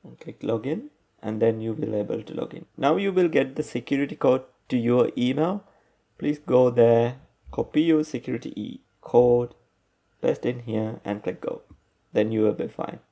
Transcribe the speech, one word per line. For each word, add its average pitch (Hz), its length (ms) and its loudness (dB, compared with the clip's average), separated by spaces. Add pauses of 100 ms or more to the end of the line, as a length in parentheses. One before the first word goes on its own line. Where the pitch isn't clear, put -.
And - 160 -20
click - 200 -16
login, 147 480 -4 (340)
and 110 180 -4
then 113 220 2
you 113 100 -4
will 107 220 -6
able 107 280 -4
to - 120 -16
log - 180 -6
in. - 140 -16 (100)
Now 147 200 2
you 196 160 -2
will 180 160 2
get 139 280 0
the 151 60 -4
security 139 520 -4
code 131 280 2 (260)
to 127 80 -2
your 120 400 2
email. 147 480 0 (540)
Please 147 200 -2
go 127 300 4
there, 120 480 4 (340)
copy - 300 -2
your 156 240 2
security 123 500 -8
e-, - 260 -10 (200)
code, 120 540 4 (680)
paste 135 240 0
in 123 160 -2
here 110 420 -4
and 101 200 -6
click - 180 -6
go. - 220 -8 (500)
Then 110 180 0
you 110 120 0
will 104 100 2
be - 160 -6
fine. - 300 -10 (140)